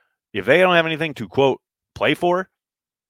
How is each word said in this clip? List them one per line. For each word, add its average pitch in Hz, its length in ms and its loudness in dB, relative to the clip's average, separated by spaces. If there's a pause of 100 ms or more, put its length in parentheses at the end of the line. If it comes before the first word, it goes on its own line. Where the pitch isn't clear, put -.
(320)
if 95 140 -6
they 143 120 4
don't 180 180 2
have 165 100 2
anything 160 280 -6
to, 110 120 -10
quote, 135 340 0 (360)
"play 127 180 0
for," 175 340 -2 (600)